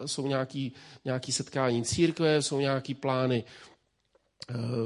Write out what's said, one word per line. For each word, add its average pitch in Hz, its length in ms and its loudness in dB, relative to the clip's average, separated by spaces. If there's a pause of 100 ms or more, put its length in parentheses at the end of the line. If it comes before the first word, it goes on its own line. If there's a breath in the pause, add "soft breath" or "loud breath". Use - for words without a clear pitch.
jsou 139 220 -4
nějaký, 135 460 -4 (320 loud breath)
nějaký 131 260 -4
setkání 127 520 0
církve, 160 580 4
jsou 139 180 -2
nějaký 139 340 0
plány, 127 500 2 (1080 loud breath)
eh, 123 40 -8 (320)